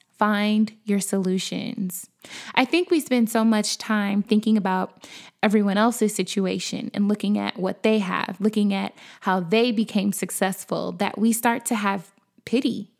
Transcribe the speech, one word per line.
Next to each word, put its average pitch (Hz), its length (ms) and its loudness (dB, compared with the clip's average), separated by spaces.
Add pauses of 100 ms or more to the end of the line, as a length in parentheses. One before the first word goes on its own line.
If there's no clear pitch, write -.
(180)
find 214 540 2 (120)
your 202 160 0
solutions. 185 1080 -4 (460)
I 262 120 4
think 359 240 0
we 330 100 4
spend 240 300 2
so 220 140 2
much 214 340 2
time 202 440 0
thinking 214 360 2
about 185 500 -4 (340)
everyone 202 360 4
else's 214 360 2
situation 185 760 -4
and 202 160 0
looking 208 300 0
at 202 200 -4
what 190 240 -4
they 220 180 4
have, - 380 -4
looking 208 360 2
at 196 180 -4 (280)
how 185 200 0
they 220 320 2
became 202 400 0
successful, 185 800 -4
that 180 260 -4
we 226 140 4
start - 340 0
to 247 80 -2
have 202 380 -4 (320)
pity 226 560 -2